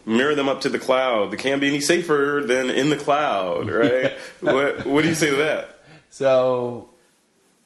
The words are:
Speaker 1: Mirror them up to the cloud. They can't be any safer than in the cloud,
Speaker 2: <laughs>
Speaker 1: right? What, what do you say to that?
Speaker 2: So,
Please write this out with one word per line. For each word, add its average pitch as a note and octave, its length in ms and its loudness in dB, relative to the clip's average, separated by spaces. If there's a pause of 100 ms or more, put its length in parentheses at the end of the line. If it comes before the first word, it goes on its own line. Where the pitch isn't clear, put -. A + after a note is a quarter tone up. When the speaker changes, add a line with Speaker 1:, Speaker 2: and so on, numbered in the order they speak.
Speaker 1:
Mirror B2+ 320 0
them C#3 120 0
up C3+ 120 -2
to C#3 80 -2
the A#2 100 -2
cloud. B2 540 0
They G#2 60 -6
can't C#3 220 -2
be C#3 80 0
any C#3+ 120 0
safer D3 680 0
than B2+ 240 0
in C#3 200 2
the C#3+ 80 2
cloud, A2+ 720 -2
Speaker 2:
<laughs> F#2 120 0
Speaker 1:
right? C3 300 2 (280)
What, C3+ 460 0
what C#3+ 160 2
do D#3+ 60 2
you D#3+ 60 0
say D3+ 160 0
to C3+ 60 0
that? C#3+ 420 -2 (320)
Speaker 2:
So, B2+ 800 0 (760)